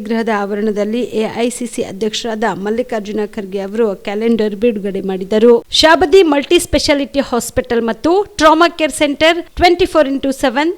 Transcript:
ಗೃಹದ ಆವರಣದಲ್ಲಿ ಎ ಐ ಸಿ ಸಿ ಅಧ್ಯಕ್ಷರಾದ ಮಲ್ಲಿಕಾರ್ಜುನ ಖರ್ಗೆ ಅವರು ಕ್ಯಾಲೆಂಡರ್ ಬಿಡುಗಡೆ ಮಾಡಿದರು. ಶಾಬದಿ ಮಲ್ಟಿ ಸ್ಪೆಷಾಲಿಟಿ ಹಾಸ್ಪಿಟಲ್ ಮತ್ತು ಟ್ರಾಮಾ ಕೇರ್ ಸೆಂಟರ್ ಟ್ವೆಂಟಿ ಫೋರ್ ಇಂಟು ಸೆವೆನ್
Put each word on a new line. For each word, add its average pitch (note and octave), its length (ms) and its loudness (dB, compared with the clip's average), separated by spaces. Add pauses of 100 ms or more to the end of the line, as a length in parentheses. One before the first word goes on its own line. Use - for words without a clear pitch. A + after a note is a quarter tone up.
ಗೃಹದ A3+ 240 -2 (140)
ಆವರಣದಲ್ಲಿ G#3 600 -2 (200)
ಎ - 20 -2 (200)
ಐ B3 40 0
ಸಿ A#3 240 -6
ಸಿ - 100 -4 (100)
ಅಧ್ಯಕ್ಷರಾದ G#3+ 500 -6 (220)
ಮಲ್ಲಿಕಾರ್ಜುನ G#3+ 540 -4 (160)
ಖರ್ಗೆ G3 340 -8
ಅವರು A3 200 0 (180)
ಕ್ಯಾಲೆಂಡರ್ G#3+ 480 -2 (100)
ಬಿಡುಗಡೆ G3 460 -2
ಮಾಡಿದರು. G#3+ 440 4 (260)
ಶಾಬದಿ D#4+ 420 6 (100)
ಮಲ್ಟಿ C#4+ 340 2
ಸ್ಪೆಷಾಲಿಟಿ C#4+ 640 0
ಹಾಸ್ಪಿಟಲ್ A#3 600 -2
ಮತ್ತು C#4+ 200 -2 (260)
ಟ್ರಾಮಾ D#4 300 6 (100)
ಕೇರ್ D#4 240 -2
ಸೆಂಟರ್ D#4 360 2 (200)
ಟ್ವೆಂಟಿ F4 340 4
ಫೋರ್ D4+ 160 2
ಇಂಟು C4+ 240 -2
ಸೆವೆನ್ C#4 460 -2